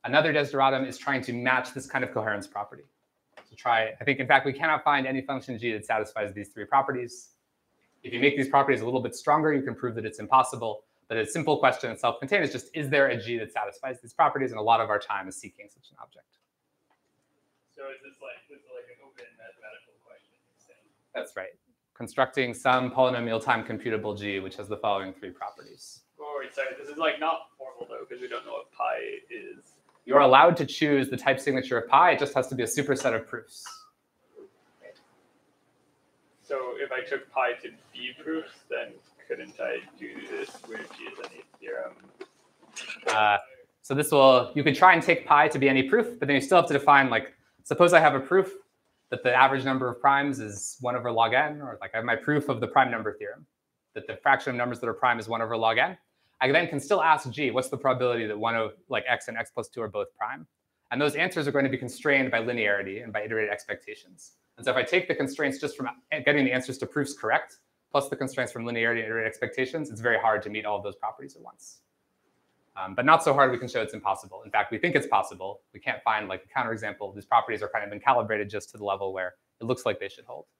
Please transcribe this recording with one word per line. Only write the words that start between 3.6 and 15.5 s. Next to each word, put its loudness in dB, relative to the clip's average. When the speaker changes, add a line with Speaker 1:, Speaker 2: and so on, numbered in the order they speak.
Speaker 1:
I -10
think, 0
in -4
fact, 4
we -2
cannot -2
find 2
any -2
function -8
G -4
that -8
satisfies -4
these -12
three -14
properties. -4
If -10
you -4
make 4
these 0
properties 4
a -6
little -2
bit -6
stronger, 2
you 0
can -6
prove -6
that -6
it's -10
impossible. 0
But -4
a -2
simple 0
question 2
in -12
self-contained -2
is -4
just, -12
is -6
there 4
a -4
G -6
that -8
satisfies -8
these -20
properties? 0
And -8
a -4
lot 4
of -2
our 0
time -8
is -14
seeking -18